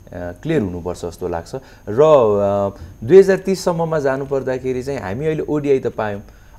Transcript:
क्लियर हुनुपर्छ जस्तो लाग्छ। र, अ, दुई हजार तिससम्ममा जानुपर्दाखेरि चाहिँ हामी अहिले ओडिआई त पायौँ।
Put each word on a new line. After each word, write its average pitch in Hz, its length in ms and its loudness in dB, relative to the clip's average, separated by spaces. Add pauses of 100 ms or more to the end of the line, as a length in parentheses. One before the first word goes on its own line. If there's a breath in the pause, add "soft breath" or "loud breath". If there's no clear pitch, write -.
(140)
क्लियर 90 480 -4
हुनुपर्छ 87 440 -6
जस्तो 87 220 -8
लाग्छ। 85 280 -6 (340 loud breath)
र, 110 120 0
अ, 101 1040 2
दुई 160 120 8
हजार 190 200 8
तिससम्ममा 170 640 -2
जानुपर्दाखेरि 131 840 -2
चाहिँ 135 160 -6
हामी 101 260 -6
अहिले 156 180 -2
ओडिआई 143 360 0
त 120 80 -4
पायौँ। 104 340 -4 (380 loud breath)